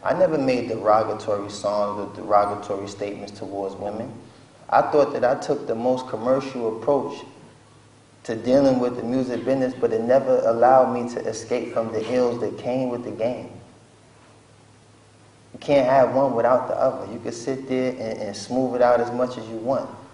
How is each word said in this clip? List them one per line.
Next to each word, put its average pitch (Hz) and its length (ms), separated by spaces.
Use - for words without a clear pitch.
I 117 100
never 165 240
made 131 320
derogatory 107 800
songs 101 500
or 95 160
derogatory 101 720
statements 101 500
towards 98 380
women. 104 380
I 139 140
thought 143 300
that 120 120
I 123 80
took 139 320
the 117 80
most 127 340
commercial 123 720
approach - 460
to 117 100
dealing 127 440
with 123 180
the 113 60
music 123 420
business, 131 280
but 117 180
it 113 100
never 127 440
allowed 120 480
me 120 220
to - 60
escape 117 520
from 113 180
the 110 220
ills 120 280
that 98 180
came 127 300
with 120 140
the 107 80
game. 107 380
You - 60
can't 139 280
have 127 260
one 131 220
without 117 320
the - 80
other. - 360
You 120 80
can - 120
sit 131 360
there 127 260
and, 110 260
and 104 160
smooth 123 400
it 120 80
out 120 180
as 117 100
much 123 280
as 110 80
you 113 80
want 117 340